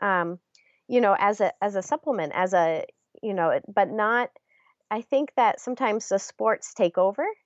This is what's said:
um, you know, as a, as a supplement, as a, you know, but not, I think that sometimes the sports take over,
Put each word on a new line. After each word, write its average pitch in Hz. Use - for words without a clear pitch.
um, 180
you 240
know, 202
as 208
a, 190
as 202
a 185
supplement, 247
as 185
a, 165
you 214
know, 165
but 196
not, 220
I 214
think 277
that 226
sometimes 233
the 196
sports -
take 180
over, 202